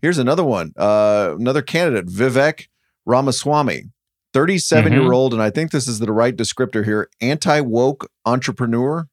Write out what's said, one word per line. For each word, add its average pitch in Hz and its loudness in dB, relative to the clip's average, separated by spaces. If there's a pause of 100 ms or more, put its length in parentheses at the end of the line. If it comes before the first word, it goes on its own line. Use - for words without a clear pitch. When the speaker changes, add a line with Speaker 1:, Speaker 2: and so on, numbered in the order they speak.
Speaker 1:
Here's 170 0
another 147 0
one. 92 -2
Uh, 104 2
another 127 0
candidate, 139 -2
Vivek 127 0 (360)
Ramaswamy, 131 0 (420)
thirty-seven-year-old, 135 2
Speaker 2:
Mm-hmm. 113 -2
Speaker 1:
and 107 2
I 107 0
think 156 -4
this 135 -2
is 117 -6
the 107 -4
right 117 2
descriptor 113 -4
here, 107 -2 (100)
anti-woke 139 0 (140)
entrepreneur. 127 -2